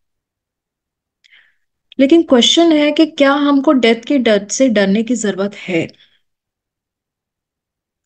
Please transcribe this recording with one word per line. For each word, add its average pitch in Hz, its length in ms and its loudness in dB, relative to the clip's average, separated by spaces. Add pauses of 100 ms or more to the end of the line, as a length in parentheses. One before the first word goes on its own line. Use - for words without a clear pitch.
(2000)
लेकिन 320 240 4
क्वेश्चन 320 480 2
है 294 200 0
कि 311 140 -2
क्या 277 280 0
हमको 285 400 0
डेथ 226 320 0
के 294 120 -2
डर 208 300 -2
से 269 220 -2
डरने 202 340 0
की 240 120 -4
जरूरत 196 400 -6
है? 170 320 -6 (2250)